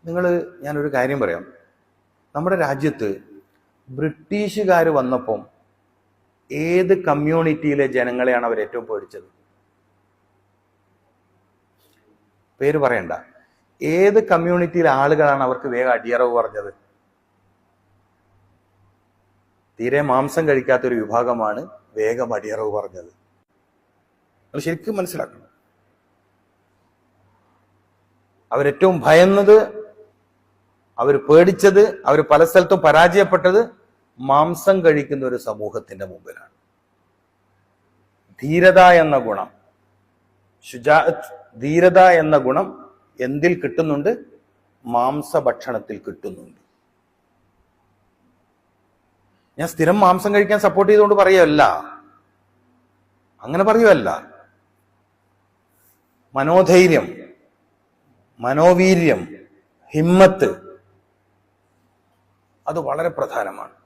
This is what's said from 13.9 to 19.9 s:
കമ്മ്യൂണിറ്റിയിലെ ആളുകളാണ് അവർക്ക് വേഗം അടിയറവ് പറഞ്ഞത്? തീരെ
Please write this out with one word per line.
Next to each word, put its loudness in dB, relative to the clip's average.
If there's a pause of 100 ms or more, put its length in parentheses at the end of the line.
കമ്മ്യൂണിറ്റിയിലെ 0 (100)
ആളുകളാണ് 0
അവർക്ക് -6
വേഗം -2
അടിയറവ് -2
പറഞ്ഞത്? -6 (3000)
തീരെ -2 (120)